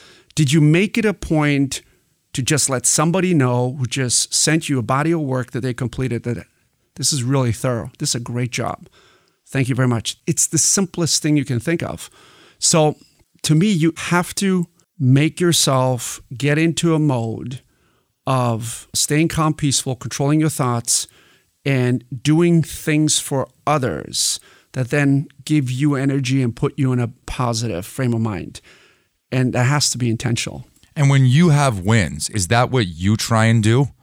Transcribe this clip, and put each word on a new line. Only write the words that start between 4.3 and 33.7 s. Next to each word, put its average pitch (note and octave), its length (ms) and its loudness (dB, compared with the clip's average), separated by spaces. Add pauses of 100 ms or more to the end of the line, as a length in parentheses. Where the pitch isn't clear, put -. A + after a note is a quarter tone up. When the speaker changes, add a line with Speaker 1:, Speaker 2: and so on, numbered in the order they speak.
Speaker 1:
sent D#3 340 0
you C#3 100 0
a A#2+ 40 -2
body C#3 300 0
of E3+ 80 -2
work C3 320 -4
that B2+ 80 -6
they B2 140 -4
completed A#2+ 500 -4
that A2+ 220 -6 (500)
this C3+ 160 -2
is C#3 100 -4
really B2+ 300 2
thorough, A#2+ 460 -4
this D3+ 120 -4
is - 60 -2
a A#2+ 40 -6
great A#2+ 300 -6
job, - 380 -8 (600)
thank C3+ 200 -2
you C3 60 0
very B2+ 140 2
much? A#2 380 -2
It's - 200 0
the D#3+ 120 -2
simplest - 640 0
thing D3+ 140 2
you C#3 80 0
can A#2+ 160 -4
think E3 220 -2
of. - 280 -10 (480)
So D#3 380 2 (460)
to D#3 120 2
me, F#3+ 160 4
you E3 260 2
have - 400 -2
to F#3+ 300 0 (320)
make C#3 420 2
yourself C3 800 0 (160)
get C#3+ 220 0
into E3 360 2
a D#3 40 2
mode B2 640 -2 (680)
of A#2+ 680 -2
staying D#3 340 0
calm, D#3 260 0
peaceful, C3+ 420 -2
controlling C#3+ 440 0
your D#3 100 2
thoughts, B2 560 -2 (580)
and B2+ 400 0 (180)
doing E3 400 4
things D3+ 560 0
for - 300 -4 (180)
others A2 760 -2 (320)
that B2+ 180 -4
then C#3 360 2 (180)
give D3 260 0
you C#3+ 240 0
energy C3+ 480 0
and A#2 120 -2
put C#3 240 -4
you C3 140 0
in B2 80 0
a A#2+ 80 -2 (180)
positive A2+ 600 -4
frame B2 280 -2
of A2+ 60 0
mind. G#2+ 400 -6 (720)
And C3 220 0
that B2 100 2
has C#3+ 260 0
to - 80 -6
be B2 120 -2
intentional. A#2 560 -4 (280)
Speaker 2:
And C#3 160 2
when C3+ 160 4
you D#3 240 6
have C#3 300 2
wins, F2+ 500 0
is F#2+ 180 -2
that A#2+ 220 2
what B2 160 0
you F2 300 0
try A2 300 2
and A2+ 160 4
do? A#2+ 260 4 (140)